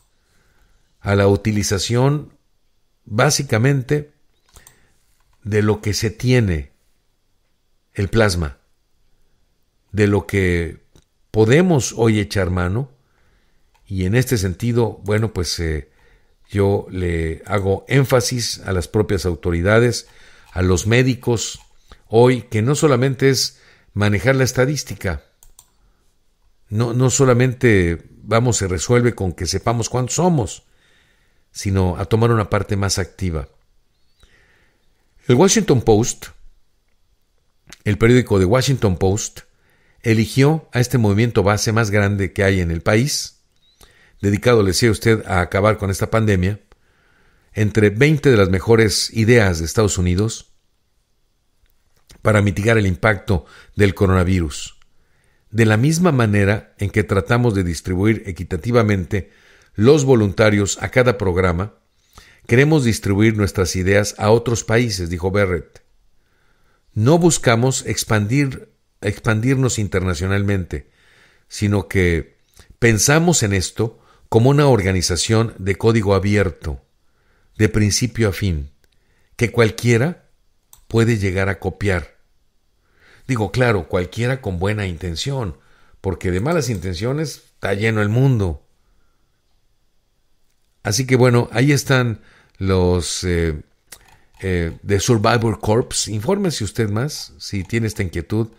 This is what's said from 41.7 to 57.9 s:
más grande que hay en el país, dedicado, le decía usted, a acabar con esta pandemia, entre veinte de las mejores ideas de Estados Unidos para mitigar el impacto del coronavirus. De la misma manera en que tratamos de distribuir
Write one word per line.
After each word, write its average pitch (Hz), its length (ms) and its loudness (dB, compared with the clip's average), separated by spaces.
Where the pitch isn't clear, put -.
más 110 180 0
grande 101 420 0
que 101 120 -2
hay 95 160 0
en 85 100 -2
el 82 100 -4
país, - 640 -2
dedicado, 104 400 2
le 98 60 0
decía 113 220 2
usted, 110 360 0
a 92 140 -2
acabar 98 360 0
con 98 140 -4
esta 98 200 -4
pandemia, 104 500 0
entre 104 380 2
veinte 143 400 2
de 123 80 6
las 98 100 4
mejores 107 640 2
ideas 107 460 2
de 80 80 -6
Estados 101 320 0
Unidos 90 480 -2
para 107 200 2
mitigar 104 360 0
el 101 80 0
impacto 95 600 0
del 101 180 4
coronavirus. 92 840 0
De 110 160 2
la 107 100 4
misma 160 340 2
manera 107 680 0
en 98 120 -4
que 104 140 0
tratamos 117 500 0
de 95 100 0
distribuir 92 640 -2